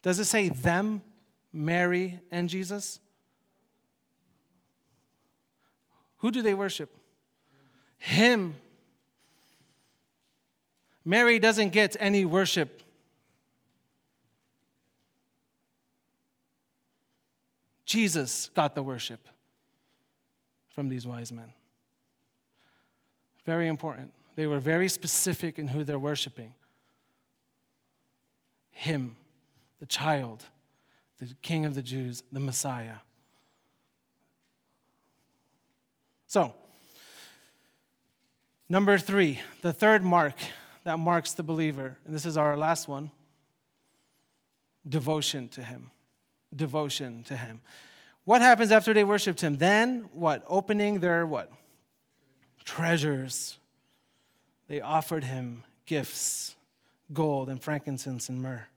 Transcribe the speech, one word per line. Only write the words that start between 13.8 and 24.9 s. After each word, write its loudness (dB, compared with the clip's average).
Jesus 0
got 2
the -4
worship -10
from -6
these -8
wise -12
men. -18
Very 0
important. -6
They -4
were -2
very 0
specific -4